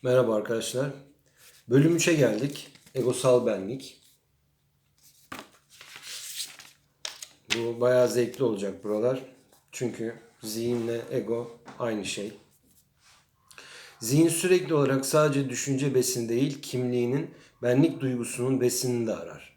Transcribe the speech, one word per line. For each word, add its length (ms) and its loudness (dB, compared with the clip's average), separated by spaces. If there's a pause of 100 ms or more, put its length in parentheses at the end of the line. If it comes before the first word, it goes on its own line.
Merhaba 320 4
arkadaşlar. 540 -2 (800)
Bölüm 260 6
üçe 180 2
geldik. 580 0 (240)
Egosal 500 2
benlik. 560 -6 (3500)
Bu 260 -2
bayağı 280 6
zevkli 340 0
olacak 400 -4
buralar. 360 -2 (520)
Çünkü 440 -6 (280)
zihinle 580 -4 (100)
ego 480 -6 (200)
aynı 260 -4
şey. 280 -8 (1700)
Zihin 300 4
sürekli 440 2
olarak 320 2
sadece 440 2
düşünce 460 -2
besin 340 0
değil, 320 0
kimliğinin, 720 -2 (300)
benlik 400 4
duygusunun 600 -2
besinini 460 0
de 80 -2
arar. 420 -14